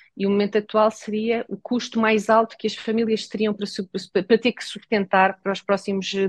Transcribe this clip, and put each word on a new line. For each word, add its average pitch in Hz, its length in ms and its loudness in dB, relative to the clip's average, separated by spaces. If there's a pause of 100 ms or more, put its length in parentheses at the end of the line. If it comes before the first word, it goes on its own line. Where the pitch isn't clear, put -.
(160)
E 196 120 -2
o - 20 2
momento 202 300 2
atual 214 320 2
seria 220 580 -4
o 196 80 -8
custo 233 420 -4
mais 220 300 2
alto 226 300 2
que 220 80 -4
as 208 80 -4
famílias 220 520 -2
teriam 214 260 -2
para 202 120 -6
su-, 196 240 -8 (240)
para 196 240 4
ter 226 140 0
que - 120 -16
sustentar 190 800 0
para 202 100 -2
os 190 100 -6
próximos 196 520 -2 (140)